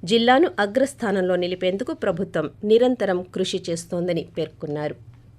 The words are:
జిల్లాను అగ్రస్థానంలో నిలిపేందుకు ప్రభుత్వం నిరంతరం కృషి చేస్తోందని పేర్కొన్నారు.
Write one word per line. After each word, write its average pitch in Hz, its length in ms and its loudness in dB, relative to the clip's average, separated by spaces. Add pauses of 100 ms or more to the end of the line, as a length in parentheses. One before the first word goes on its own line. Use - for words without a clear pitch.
జిల్లాను 240 560 4
అగ్రస్థానంలో 202 760 0
నిలిపేందుకు 180 580 -2
ప్రభుత్వం 180 560 -2 (140)
నిరంతరం 214 640 2 (100)
కృషి 185 340 -4
చేస్తోందని 170 580 -4 (100)
పేర్కొన్నారు. 151 580 -6 (440)